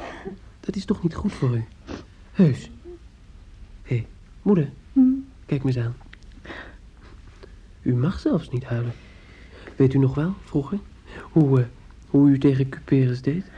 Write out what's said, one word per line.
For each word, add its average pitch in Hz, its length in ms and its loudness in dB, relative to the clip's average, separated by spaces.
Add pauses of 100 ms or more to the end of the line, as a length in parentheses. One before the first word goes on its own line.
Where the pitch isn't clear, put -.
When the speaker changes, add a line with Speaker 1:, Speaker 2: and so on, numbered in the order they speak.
(600)
Speaker 1:
Dat - 160 -8
is 196 80 -8
toch - 180 -4
niet 165 120 -2
goed - 180 -4
voor 123 240 0
u? 113 80 -4 (680)
Heus. - 380 2 (1120)
Hé, 113 240 -4 (360)
moeder. 170 280 2 (220)
Speaker 2:
Hm? 269 80 4 (460)
Speaker 1:
Kijk 139 160 -4
me 135 60 0
eens 127 100 0
aan. 120 180 -4 (1900)
U 127 120 0
mag 131 240 -2
zelfs 240 320 -2
niet 120 140 -6
huilen. 120 280 -4 (840)
Weet 135 180 4
u 147 40 2
nog 131 160 2
wel, 165 200 -2 (100)
vroeger, 151 340 -4 (440)
hoe, 135 380 4
eh, 120 60 0 (420)
hoe 143 200 6
u 139 100 6
tegen 135 300 2
Cuperus 127 540 0
deed? 160 220 -4 (140)